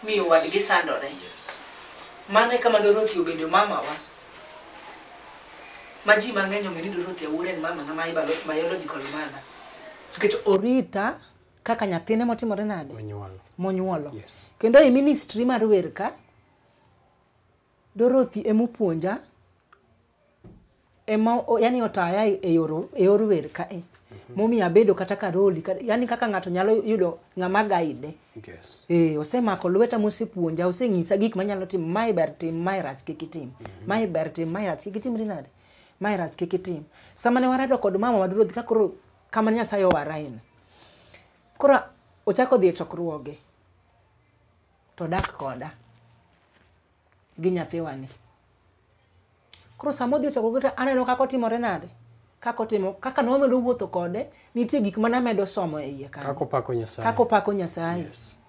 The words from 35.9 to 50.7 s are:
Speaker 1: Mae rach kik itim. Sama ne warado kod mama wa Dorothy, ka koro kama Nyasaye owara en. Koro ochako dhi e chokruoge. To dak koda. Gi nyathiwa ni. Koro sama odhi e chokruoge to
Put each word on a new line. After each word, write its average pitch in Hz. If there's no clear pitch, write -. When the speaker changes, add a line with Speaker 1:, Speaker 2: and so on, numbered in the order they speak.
Speaker 1:
Mae 202
rach 170
kik 175
itim. 175
Sama 240
ne 254
warado 254
kod 196
mama 226
wa 190
Dorothy, 202
ka 233
koro 220
kama 220
Nyasaye 208
owara 156
en. 127
Koro 277
ochako 214
dhi 180
e 170
chokruoge. 156
To 170
dak 175
koda. 135
Gi 180
nyathiwa 165
ni. 135
Koro 285
sama 262
odhi 294
e 285
chokruoge 226
to 269